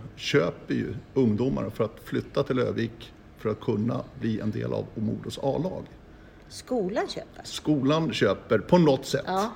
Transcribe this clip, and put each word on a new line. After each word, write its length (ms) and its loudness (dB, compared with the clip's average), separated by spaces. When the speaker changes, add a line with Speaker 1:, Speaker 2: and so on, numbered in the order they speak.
Speaker 1:
köper 580 0
ju 200 -2
ungdomar 560 2
för 140 -2
att 200 -4
flytta 400 -2
till 160 0
Övik 540 -2
för 120 -2
att 100 -2
kunna 420 -2
bli 200 -2
en 120 -2
del 220 -4
av 120 -2
Modos 480 -4
A-lag. 400 -2
Speaker 2:
Skolan 580 -2
köper? 360 -12
Speaker 1:
Skolan 720 2
köper 460 2
på 180 6
något 280 6
sätt. 220 -2
Speaker 2:
Ja. 280 0